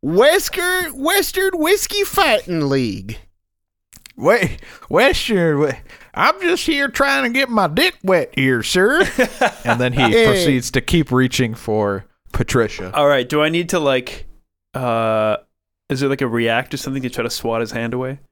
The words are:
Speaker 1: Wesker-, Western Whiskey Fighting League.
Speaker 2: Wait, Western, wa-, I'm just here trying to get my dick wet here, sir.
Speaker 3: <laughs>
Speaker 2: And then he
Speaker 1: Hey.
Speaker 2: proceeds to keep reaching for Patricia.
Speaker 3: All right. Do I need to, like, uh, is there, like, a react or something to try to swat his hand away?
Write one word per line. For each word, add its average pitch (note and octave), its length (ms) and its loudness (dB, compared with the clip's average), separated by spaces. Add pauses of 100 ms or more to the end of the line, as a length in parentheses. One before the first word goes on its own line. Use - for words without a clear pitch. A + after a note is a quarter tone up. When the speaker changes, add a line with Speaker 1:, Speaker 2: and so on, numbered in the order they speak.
Speaker 1:
Wesker-, E4+ 880 2
Western F#4 640 0
Whiskey G4+ 440 0
Fighting G3 640 0
League. A#2 480 -2 (1000)
Speaker 2:
Wait, F#3+ 440 0 (280)
Western, F3+ 720 2
wa-, C#3+ 140 0 (400)
I'm D#4 280 2
just F4 240 0
here C#4+ 220 0
trying C#4 360 0
to B3 140 0
get C4+ 120 0
my A3 180 2
dick C#4 360 0
wet F3+ 300 2
here, C3 300 2
sir. A3+ 380 2
Speaker 3:
<laughs> - 640 -2
Speaker 2:
And A#3+ 160 0
then B2+ 120 0
he C3+ 80 0
Speaker 1:
Hey. A3+ 240 4
Speaker 2:
proceeds E3+ 460 2
to C3 100 0
keep D#3+ 300 0
reaching B2+ 420 0
for G#2 520 -2 (260)
Patricia. - 640 -2
Speaker 3:
All D3 120 4
right. C3 200 2
Do D3+ 140 0
I D#3 80 2
need E3+ 200 -2
to, F#3 100 0
like, C3+ 460 -2 (480)
uh, A2+ 640 0 (520)
is C3 100 -2
there, C#3 100 0
like, C3+ 120 -2
a C3+ 60 0
react A#2 460 0
or C#3+ 40 -8
something C3+ 260 -6
to B2 60 -4
try A#2+ 140 -6
to A#2 60 -2
swat A2+ 320 -4
his A2 100 -6
hand A#2 220 -6
away? C3 260 -8 (120)